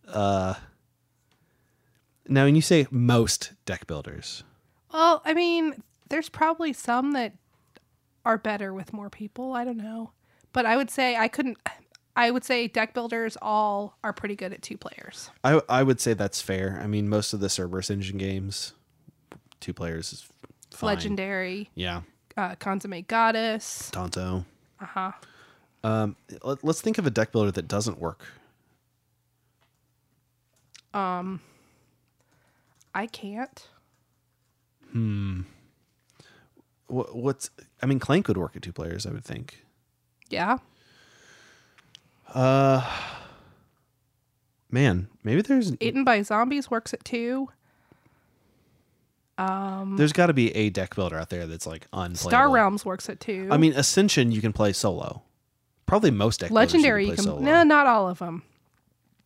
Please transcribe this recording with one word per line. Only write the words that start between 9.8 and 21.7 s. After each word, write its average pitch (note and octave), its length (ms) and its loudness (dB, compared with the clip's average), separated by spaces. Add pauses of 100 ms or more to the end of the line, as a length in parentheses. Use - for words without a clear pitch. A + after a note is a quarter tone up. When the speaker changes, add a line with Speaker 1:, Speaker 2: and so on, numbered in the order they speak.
Speaker 2:
But B3 140 0
I A3+ 100 4
would C4+ 160 0
say B3+ 240 0
I A3+ 140 2
couldn't, C4 280 -4 (580)
I A#3+ 140 4
would B3 140 0
say A#3+ 240 0
deck A3 260 -2
builders A#3 480 -6
all G#3 640 -2
are G#3+ 80 -4
pretty G3+ 240 -6
good G3 180 -10
at - 80 -18
two - 160 -14
players. - 520 -18 (140)
Speaker 1:
I, D3+ 260 6
I B2+ 140 4
would C3 180 4
say A#2 120 2
that's G2 280 -2
fair. F#2+ 420 -4
I G#2+ 40 -6
mean, G#2 200 0
most G#2 240 0
of G#2+ 80 -6
the F#2+ 100 -2
Cerberus F#2 400 -4
Engine G2 280 -6
games, F#2+ 560 -6 (880)
two F2+ 120 -8
players E2 380 -8
is - 160 -20 (440)
fine. - 160 -6
Speaker 2:
Legendary. G3 840 -6